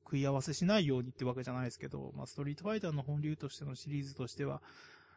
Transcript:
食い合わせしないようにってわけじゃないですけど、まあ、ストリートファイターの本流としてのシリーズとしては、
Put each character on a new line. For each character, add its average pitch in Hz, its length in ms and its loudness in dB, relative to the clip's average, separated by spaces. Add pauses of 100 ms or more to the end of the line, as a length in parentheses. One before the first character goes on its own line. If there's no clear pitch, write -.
食 - 140 0
い 139 80 4
合 139 60 4
わ 135 100 4
せ 160 100 -2
し 175 140 2
な 214 120 6
い 175 80 6
よ 131 120 4
う 123 40 2
に 127 80 -4
っ - 20 -14
て - 120 -4
わ 123 100 4
け 127 80 -2
じ 127 80 -4
ゃ - 20 -2
な 127 100 0
い - 20 2
で 120 60 0
す - 80 -10
け 139 100 -6
ど、 135 280 -6
ま 135 80 -4
あ、 - 20 -6
ス - 100 -12
ト 143 80 -2
リ 143 80 0
ー - 20 -2
ト 165 100 -8
フ 208 60 0
ァ 220 60 2
イ 208 40 0
タ 185 80 0
ー 156 40 2
の 143 100 2
本 147 180 2
流 151 160 2
と 143 120 -6
し - 100 -8
て 147 60 -8
の 139 100 -6
シ 139 160 -8
リ 143 120 0
ー - 20 -4
ズ 139 100 -8
と 127 120 -2
し - 80 -10
て 147 100 -2
は、 139 160 -2 (560)